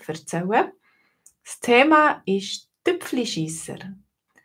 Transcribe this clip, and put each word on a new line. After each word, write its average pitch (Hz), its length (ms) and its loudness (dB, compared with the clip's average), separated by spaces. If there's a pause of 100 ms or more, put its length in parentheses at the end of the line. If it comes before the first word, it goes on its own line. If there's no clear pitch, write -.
erzählen. 180 640 -2 (720)
Das - 160 -18
Thema 285 680 4
ist 196 460 -6 (120)
Tüpflischeisser. 196 920 -4 (680)